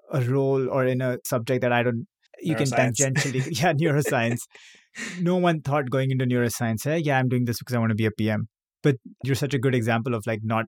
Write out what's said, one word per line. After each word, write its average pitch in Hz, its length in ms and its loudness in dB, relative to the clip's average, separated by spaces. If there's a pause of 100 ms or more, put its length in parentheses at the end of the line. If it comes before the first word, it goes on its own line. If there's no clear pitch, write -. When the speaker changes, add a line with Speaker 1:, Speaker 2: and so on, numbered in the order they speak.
Speaker 1:
a 139 120 0
role 135 480 0
or 127 160 2
in 127 160 0
a 123 240 -2
subject 127 380 -2
that 120 100 2
I 120 100 4
don't, 117 240 -2 (320)
you 160 160 -2
can 143 120 0
Speaker 2:
Neuroscience. 127 280 2
Speaker 1:
tangentially, 135 680 0
<laughs> - 0 -
yeah, 170 120 2
neuroscience. 139 720 2
Speaker 2:
<laughs> - 40 -20 (680)
Speaker 1:
No 180 160 2
one 175 240 4
thought 139 300 -2
going 135 220 0
into 131 140 0
neuroscience, 120 600 0
"Hey, 156 140 0
yeah, 143 200 2
I'm 131 80 2
doing 123 160 0
this 117 160 -2
because - 160 -8
I 117 40 2
wanna 113 160 2
be 107 100 0
a 107 60 2
P 107 180 -2
M." 107 180 -2 (340)
But 143 140 2 (300)
you're 135 100 0
such 135 180 -4
a 110 60 0
good 127 160 0
example 117 400 0
of, 107 100 -4
like, 113 160 -4
not 113 260 -2